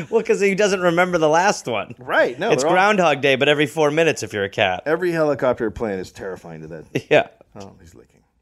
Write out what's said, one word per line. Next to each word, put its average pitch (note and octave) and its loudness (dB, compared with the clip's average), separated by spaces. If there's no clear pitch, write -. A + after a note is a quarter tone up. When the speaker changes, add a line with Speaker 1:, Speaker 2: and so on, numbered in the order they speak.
Speaker 1:
Well, A3 2
'cause G3 0
he G3 2
doesn't G3 0
remember F3 2
the D#3 4
last F3+ 2
one. A2 -6
Speaker 2:
Right, C3+ -2
no, G#3 -2
Speaker 1:
It's C3 2
Speaker 2:
they're D#3 0
all F3+ 2
Speaker 1:
Groundhog F3+ 2
Day, C#3 4
but C#3 2
every D3 4
four D3+ 0
minutes D3+ 0
if G#2 -10
you're G2+ -2
a G2 -2
cat. F#2+ 0
Speaker 2:
Every E3+ -2
helicopter C3+ 0
plane G2+ -6
is F2 -10
terrifying F2 -14
to D#2 -16
that. D#2+ -16
Speaker 1:
<laughs> - -4
Yeah. D3 4
Speaker 2:
Oh, G2 -18
he's F2 -20
licking. - -20